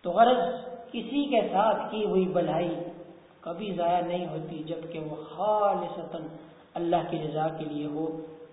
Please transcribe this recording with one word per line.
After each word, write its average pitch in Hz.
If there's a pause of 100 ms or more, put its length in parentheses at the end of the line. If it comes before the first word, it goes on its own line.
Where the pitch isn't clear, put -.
تو 180
غرض 233 (260)
کسی 262
کے 233
ساتھ 202
کی 214
ہوئی 185
بھلائی 170 (640)
کبھی 185
ضائع 175
نہیں 175
ہوتی 156
جبکہ 160
وہ 151
خالصتاً 180 (520)
اللہ 170 (140)
کی 156
رضا 151
کے 156
لیے 147
ہو 160 (260)